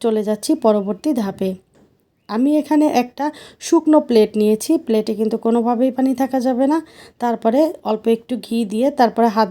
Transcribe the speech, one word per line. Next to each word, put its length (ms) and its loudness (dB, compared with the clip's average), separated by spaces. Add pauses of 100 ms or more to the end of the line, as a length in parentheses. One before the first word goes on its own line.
চলে 240 -2
যাচ্ছি 300 -2
পরবর্তী 580 0
ধাপে। 420 -4 (760)
আমি 280 0
এখানে 300 2
একটা 400 -2 (340)
শুকনো 400 4
প্লেট 360 2
নিয়েছি, 420 0
প্লেটে 360 -2
কিন্তু 240 -2
কোনোভাবেই 520 0
পানি 240 0
থাকা 260 -2
যাবে 260 0
না। 120 2 (400)
তারপরে 420 0 (220)
অল্প 240 -4
একটু 300 -2
ঘি 280 -6
দিয়ে 260 -2
তারপরে 360 2
হাত 240 0